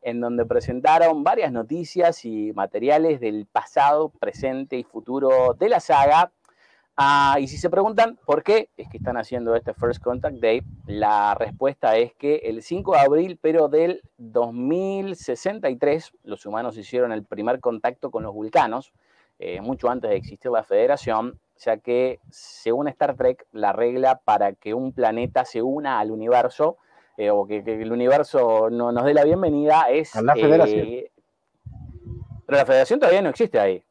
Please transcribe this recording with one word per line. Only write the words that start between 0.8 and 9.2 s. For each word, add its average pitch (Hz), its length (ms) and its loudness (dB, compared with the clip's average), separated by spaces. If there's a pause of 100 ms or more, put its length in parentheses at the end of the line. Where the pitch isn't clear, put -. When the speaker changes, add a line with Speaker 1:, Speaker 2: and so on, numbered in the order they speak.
Speaker 1:
varias 185 260 0
noticias 165 760 -2
y 107 260 -6
materiales 131 680 0
del 107 280 -6
pasado, 147 640 0
presente 135 680 -8
y 123 80 -8
futuro 127 760 0
de 208 120 0
la 196 100 2
saga. 151 520 2 (640)
Ah, 143 440 4
y 135 80 -6
si 147 80 -12
se 175 140 -4
preguntan 214 540 0
por 151 200 0
qué 214 320 2
es - 120 -18
que 113 100 -18
están 123 180 -6
haciendo 117 400 -4